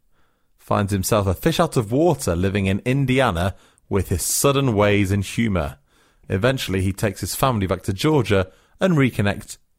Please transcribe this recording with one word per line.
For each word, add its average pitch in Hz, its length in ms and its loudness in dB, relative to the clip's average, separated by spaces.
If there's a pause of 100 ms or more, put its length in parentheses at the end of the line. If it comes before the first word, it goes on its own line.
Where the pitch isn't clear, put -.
(580)
finds 104 320 -2
himself 101 360 0
a 92 80 0
fish - 260 0
out 160 160 -2
of 110 160 -2
water 143 420 2
living 95 300 0
in 95 220 0
Indiana 127 680 0 (360)
with 98 180 0
his 90 140 -2
sudden 139 520 0
ways 101 360 2
and 101 120 0
humour. 92 540 -2 (540)
Eventually, 101 500 -2
he 95 120 0
takes - 280 -4
his - 140 -6
family 117 320 0
back 90 160 -4
to 104 100 -4
Georgia 104 600 0 (260)
and 190 160 2
reconnects 117 640 -2 (200)